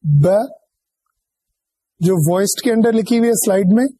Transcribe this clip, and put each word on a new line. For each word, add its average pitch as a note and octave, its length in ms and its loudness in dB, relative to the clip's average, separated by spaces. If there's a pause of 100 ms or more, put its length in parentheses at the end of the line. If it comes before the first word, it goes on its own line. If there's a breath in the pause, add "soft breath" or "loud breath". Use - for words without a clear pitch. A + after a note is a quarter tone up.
ب D3 240 2 (1700)
جو F3+ 140 0 (100)
وائسڈ F#3 400 -2
کے B3 80 0
اندر A3+ 200 0
لکھی A3 260 0
ہوئی A#3 100 0
ہے A#3 60 2 (100)
سلائیڈ G3 280 0
میں A#3+ 140 2 (140)